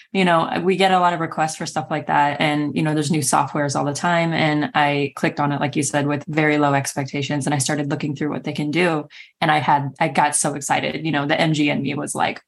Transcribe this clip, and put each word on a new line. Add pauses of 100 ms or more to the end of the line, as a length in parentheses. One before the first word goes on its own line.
(120)
You
know,
we
get
a
lot
of
requests
for
stuff
like
that.
And,
you
know,
there's
new
softwares
all
the
time.
And
I
clicked
on
it,
like
you
said,
with
very
low
expectations.
And
I
started
looking
through
what
they
can
do. (360)
And
I
had, (100)
I
got
so
excited.
You
know,
the
M
G
in
me
was
like,